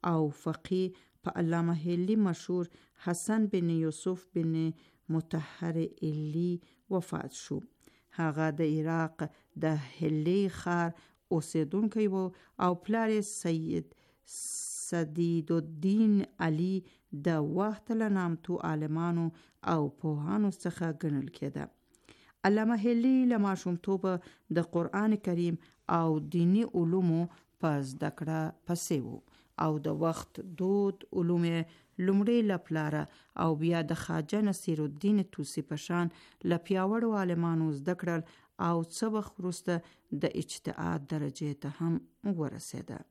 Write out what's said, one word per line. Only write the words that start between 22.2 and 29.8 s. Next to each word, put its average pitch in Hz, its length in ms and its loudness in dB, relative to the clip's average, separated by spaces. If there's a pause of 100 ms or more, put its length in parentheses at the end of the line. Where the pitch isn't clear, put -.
علامه 220 280 4 (100)
هلی 240 340 4 (100)
له 240 140 4
ماشومتوبه 190 680 0 (440)
د 165 160 2
قرآن 196 420 2 (120)
کریم 175 280 0 (420)
او 165 120 4 (240)
دینی 180 300 6 (160)
علومو 170 420 4 (400)
په 160 80 2 (220)
زده 151 260 -4
کړه 160 240 -4 (260)
پسې 170 380 -2
و 117 100 -10 (480)
او 156 220 0